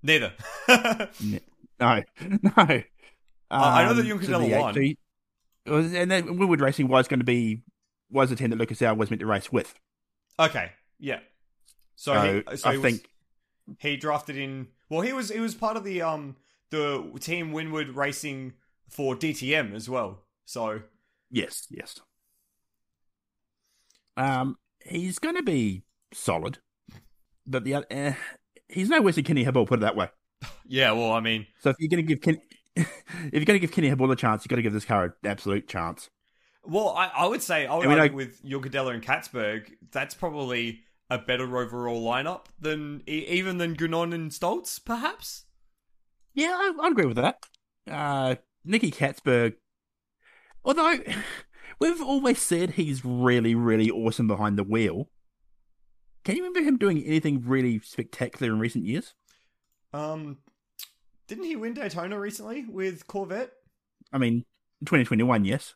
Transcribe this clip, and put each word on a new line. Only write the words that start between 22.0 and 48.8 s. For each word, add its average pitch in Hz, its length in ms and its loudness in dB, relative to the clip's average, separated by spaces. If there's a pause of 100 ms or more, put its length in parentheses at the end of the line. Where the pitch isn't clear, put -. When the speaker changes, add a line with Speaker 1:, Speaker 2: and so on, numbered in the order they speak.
Speaker 2:
Um, 131 400 -2 (280)
he's 180 340 -6
gonna 339 240 -2
be 117 400 0 (300)
solid, 82 460 -4 (840)
but 127 180 -4
the 135 120 -4
oth-, 143 140 -4
eh, 139 240 -4 (560)
he's 190 200 -2
no 320 120 6
worse 190 140 6
than 151 100 0
Kenny 143 180 2
Habul, 127 240 4
put 123 120 2
it - 20 2
that 104 140 2
way. 95 140 0 (560)
Speaker 1:
Yeah, 131 280 4
well, 113 180 2
I 113 80 2
mean 110 280 -2 (140)
Speaker 2:
So 143 100 2
if 127 80 0
you're 160 100 -2
gonna 170 140 2
give 156 180 0
Ken-, 160 200 2 (160)
<laughs> - 180 -16
if 165 120 2 (460)
you're 151 120 2
gonna 202 140 6
give 175 120 -2
Kenny 151 180 2
Habul 131 220 4
a 127 40 4
chance, 110 300 0
you - 40 -14
gotta 120 120 2
give 110 120 0
this 107 120 -4
car 104 200 2
an 85 80 -4 (120)
absolute 101 420 -4
chance. 85 420 -8 (540)
Speaker 1:
Well, 190 260 0
I, 180 180 0
I 175 180 0
would 214 160 0
say, 156 240 -2
I 131 100 -2
would 175 100 0
Speaker 2:
I - 40 6
mean, 151 100 8
Speaker 1:
argue 147 140 6
Speaker 2:
I - 20 -10
Speaker 1:
with 131 300 -10
Jorgadella 135 480 -4
and 113 100 -8
Katzberg, 110 680 -4 (200)
that's 143 220 -6
probably 123 680 -6 (280)
a 123 80 -2
better 127 400 -4
overall 117 480 -4
lineup 139 400 -4 (140)
than 151 480 -8
e-, 151 200 -6
even 185 300 -2
than 165 180 -2
Gunon 165 380 -2
and 160 160 -6
Stoltz, 220 540 -6
perhaps? 269 640 -8 (880)
Speaker 2:
Yeah, 302 180 0
I, 370 300 0
I'd 339 100 2
agree 208 140 4
with 120 120 0
that. 147 260 0 (460)
Uh, 139 460 -2 (280)
Nicky 196 280 0